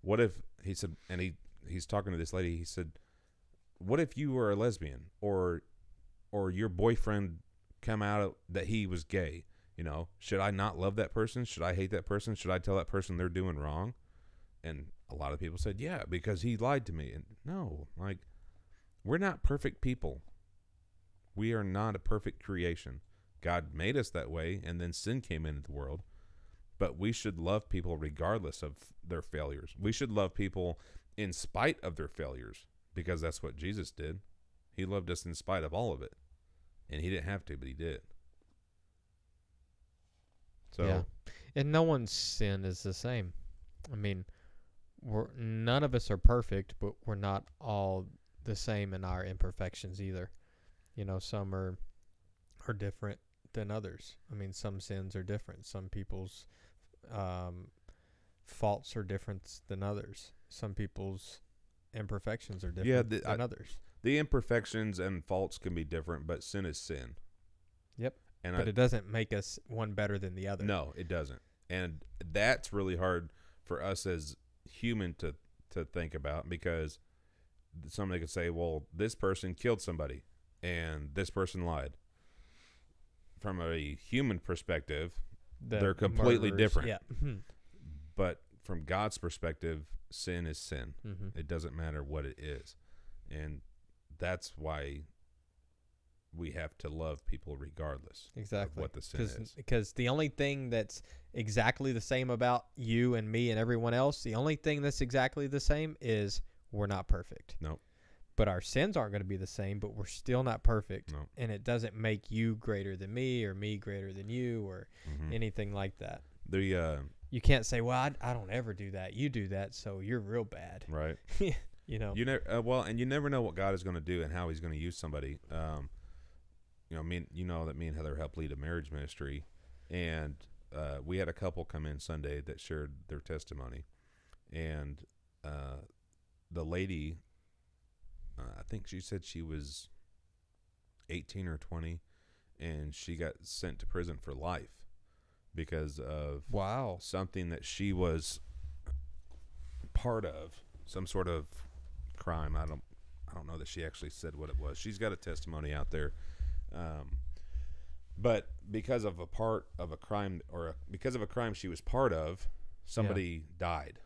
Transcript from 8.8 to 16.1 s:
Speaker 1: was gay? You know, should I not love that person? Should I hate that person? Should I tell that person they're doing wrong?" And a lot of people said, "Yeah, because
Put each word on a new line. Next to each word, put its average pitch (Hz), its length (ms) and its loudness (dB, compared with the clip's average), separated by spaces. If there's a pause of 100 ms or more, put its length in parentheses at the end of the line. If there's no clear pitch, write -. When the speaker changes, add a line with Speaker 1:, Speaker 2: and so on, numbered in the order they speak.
Speaker 1:
was 87 180 0
gay? 85 400 0 (320)
You 85 80 -2
know, 78 240 -2 (100)
should 98 220 0
I 101 100 4
not 98 280 2
love 98 180 2
that 110 180 2
person? 113 300 2
Should - 180 -4
I 87 120 4
hate 95 180 2
that 85 140 0
person? 104 280 0
Should 92 160 -2
I 92 80 4
tell 95 180 2
that - 120 2
person 92 280 0
they're 90 120 2
doing 90 300 0
wrong?" 76 360 -2 (720)
And 78 240 -6 (200)
a - 60 -8
lot 71 180 -2
of 76 80 -2
people 85 180 -4
said, 101 220 0
"Yeah, 151 280 -2
because 90 340 0